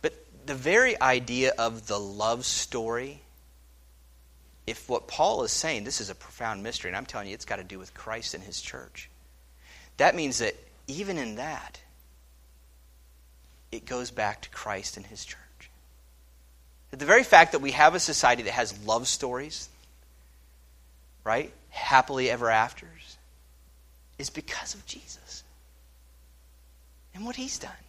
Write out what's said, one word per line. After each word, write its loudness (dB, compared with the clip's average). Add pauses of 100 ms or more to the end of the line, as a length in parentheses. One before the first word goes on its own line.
But -2 (320)
the -4
very 4
idea 2
of -2
the -2
love -2
story, -4 (1400)
if -10
what -4
Paul 0
is -4
saying, -2
this -6
is -8
a -10
profound -10
mystery, -8
and -6
I'm -8
telling -10
you, -10
it's -16
got -6
to -12
do -16
with -18
Christ -10
and -12
His -12
church. -16 (880)
That 8
means -2
that 0 (320)
even -6
in -6
that, -10 (1900)
it -12
goes -6
back -2
to -16
Christ -8
and -16
His -16
church. -16 (1500)
That -14
the -6
very 8
fact 10
that 0
we -2
have 8
a 0
society 2
that -4
has -4
love 2
stories, -6 (1600)
right, 0 (180)
happily 2
ever 0
afters, -2 (1000)
is -8
because -10
of -16
Jesus -16 (1700)
and -12
what -8
He's -8
done. -12 (200)